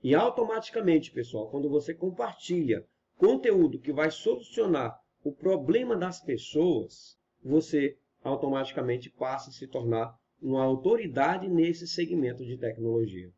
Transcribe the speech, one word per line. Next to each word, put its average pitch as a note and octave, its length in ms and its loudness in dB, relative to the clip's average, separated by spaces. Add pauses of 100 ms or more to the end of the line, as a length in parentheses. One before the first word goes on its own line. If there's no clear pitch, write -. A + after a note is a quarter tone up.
E C3 100 2
automaticamente, A3 1000 2
pessoal, A2+ 360 -6
quando C#3+ 220 -2
você D3 240 0
compartilha F3 880 -2 (320)
conteúdo G3 640 4
que D3 140 -4
vai D3+ 180 2
solucionar G3+ 920 -2 (220)
o C#3+ 100 -4
problema F#3+ 640 2
das F3+ 240 -4
pessoas, D3 960 -2 (260)
você C#3+ 540 2 (260)
automaticamente C3+ 840 -2
passa C3+ 420 -6
a - 20 -20
se C3 160 -16
tornar A#2 500 -4 (240)
uma C3 220 0
autoridade E3+ 840 2
nesse E3+ 380 2
segmento D3+ 580 -2
de A#2+ 140 -8
tecnologia. A2 800 -4